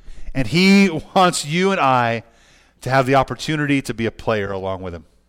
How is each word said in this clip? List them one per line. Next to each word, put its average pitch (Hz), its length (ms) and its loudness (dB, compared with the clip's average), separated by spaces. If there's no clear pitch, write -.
And 131 120 -2
he 190 420 4
wants 180 280 2
you 175 280 0
and 180 100 -2
I 123 420 2
to 123 100 -6
have 135 160 2
the 135 80 2
opportunity 143 680 -2
to 123 140 -8
be 113 100 -4
a 107 60 -2
player 104 400 -4
along 95 320 -8
with 90 100 -10
him. 82 120 -16